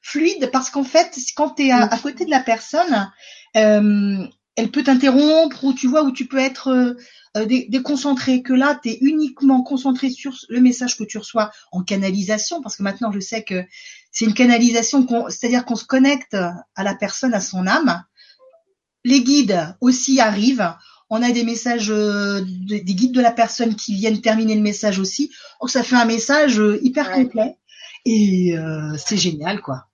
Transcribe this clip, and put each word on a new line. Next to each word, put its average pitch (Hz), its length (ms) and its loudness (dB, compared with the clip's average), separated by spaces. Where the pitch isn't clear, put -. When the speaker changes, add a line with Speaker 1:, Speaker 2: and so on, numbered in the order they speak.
Speaker 1:
fluide 320 480 -2
parce 254 180 -2
qu'en 277 140 -4
fait, 339 340 0
quand 294 140 0
t'es 269 220 0
à, 240 160 4
Speaker 2:
Mm. - 60 -4
Speaker 1:
à 226 40 -4
côté 285 280 -8
de 320 40 -10
la 269 120 2
personne, 233 720 -2
euh, 208 640 4
elle 226 140 -2
peut 285 140 -2
t'interrompre 277 800 4
ou 269 100 0
tu 262 140 -2
vois, 302 160 4
ou 269 80 2
tu 254 160 -8
peux 269 100 -4
être, 262 300 -4
euh, 247 260 2
euh, 214 100 0
dé-, 247 240 0
déconcentré, 262 760 0
que 254 100 -2
là, 285 300 2
t'es 226 180 -6
uniquement 269 600 2
concentré 262 480 -2
sur 262 240 -12
le 240 120 0
message 247 340 2
que 220 80 -8
tu 208 140 -10
reçois 214 320 -4
en 185 100 -4
canalisation, 202 800 -2
parce 214 140 -12
que 196 80 -8
maintenant, 196 280 -4
je 196 80 -6
sais 220 240 -8
que 185 200 -6
c'est - 140 -4
une 208 100 2
canalisation, 240 720 4
qu'on, 233 220 -2
c'est-à-dire 247 360 -2
qu'on 233 100 -4
se - 100 -10
connecte 262 500 0
à 175 480 -6
la 196 100 -2
personne, 226 400 -4
à 196 80 0
son 185 240 -4
âme. 196 380 0
Les 247 200 4
guides 208 580 0
aussi 262 380 2
arrivent. 214 520 2
On 220 120 -2
a 240 100 2
des 240 120 0
messages, 233 480 -4
euh, 202 500 -2
de, 185 360 -8
des 185 180 -4
guides 247 160 0
de 247 100 2
la 233 100 4
personne 233 440 -2
qui - 180 -8
viennent 208 260 0
terminer 220 360 0
le 214 60 2
message 208 360 0
aussi. 190 340 -4
Donc, 247 80 -6
ça 240 140 -2
fait 254 120 0
un 233 100 4
message, 233 540 0
euh, 214 220 2
hyper 277 280 0
Speaker 2:
Ouais. 269 160 2
Speaker 1:
complet. 226 300 -4
Et, 185 520 2
euh, 156 400 -6
c'est 208 200 -4
génial, 180 440 -4
quoi. 131 320 -10